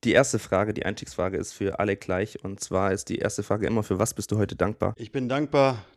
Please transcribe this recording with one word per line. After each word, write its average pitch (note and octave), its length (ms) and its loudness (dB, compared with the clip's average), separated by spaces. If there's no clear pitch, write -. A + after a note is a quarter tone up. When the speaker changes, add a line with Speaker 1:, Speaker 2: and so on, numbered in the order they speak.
Speaker 1:
Die A#2 80 4
erste A#2+ 260 6
Frage, G#2+ 340 2
die - 140 -4
Einstiegsfrage F#2 500 -4
ist - 160 -4
für - 280 -4
alle G2+ 160 2
gleich. F#2+ 480 -4
Und G2 160 -8
zwar F#2+ 320 0
ist - 160 -4
die - 100 -4
erste - 240 -2
Frage G#2 240 0
immer, A2 160 2
für F#2+ 160 -2
was G#2+ 160 2
bist - 160 -8
du G#2 80 2
heute G2+ 160 0
dankbar? G#2 420 0
Speaker 2:
Ich A#2 140 -12
bin C3 180 -2
dankbar, C3+ 560 2